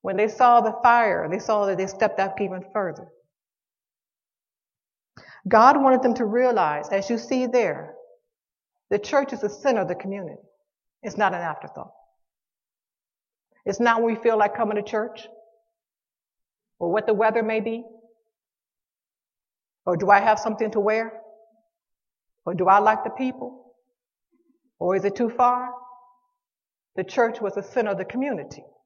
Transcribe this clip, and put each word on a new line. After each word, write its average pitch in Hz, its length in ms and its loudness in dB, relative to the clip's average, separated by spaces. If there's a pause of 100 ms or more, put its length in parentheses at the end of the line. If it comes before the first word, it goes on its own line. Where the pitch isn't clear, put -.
When 190 140 -4
they 214 120 2
saw 240 320 6
the 220 240 -4
fire, 233 440 2
they 190 120 -4
saw 208 260 0
that 190 120 -2
they 190 100 -4
stepped 202 320 -2
up 190 200 -4
even 185 220 -6 (100)
further. 175 360 -6 (2500)
God 254 340 6
wanted 254 200 6
them 240 120 2
to 233 100 -2
realize, 202 680 0
as 196 200 -2
you 226 80 -2
see 254 280 -2
there, 202 500 -2 (920)
the 202 100 0
church 277 320 0
is 226 80 -10
the 202 80 -2
center 240 320 0
of 175 80 -4
the 180 80 -4
community. 196 440 -12 (640)
It's - 140 -10
not 190 180 0
an 175 60 -6
afterthought. - 520 -12 (1700)
It's - 160 -4
not 233 200 2
when 233 140 0
we 220 80 -10
feel 226 160 2
like 208 160 2
coming 214 220 -2
to 208 80 -4
church 220 420 -8 (1500)
or 170 140 -2
what 214 160 0
the 220 60 4
weather 220 280 2
may 220 160 -2
be, 226 260 -6 (2000)
or 180 120 0
do 180 140 -2
I 202 100 8
have 220 180 2
something 220 340 -4
to 214 80 0
wear, 220 400 -2 (1200)
or 175 100 -6
do 180 140 2
I 196 100 8
like 214 240 4
the 220 80 -6
people, - 640 -10 (1040)
or 175 160 0
is 190 100 0
it 202 120 -2
too 233 120 0
far? 247 460 0 (1200)
The - 80 -4
church 226 380 0
was 196 140 -4
the 202 100 -6
center 214 260 -2
of 180 80 -4
the 190 60 -6
community. 240 600 -8 (220)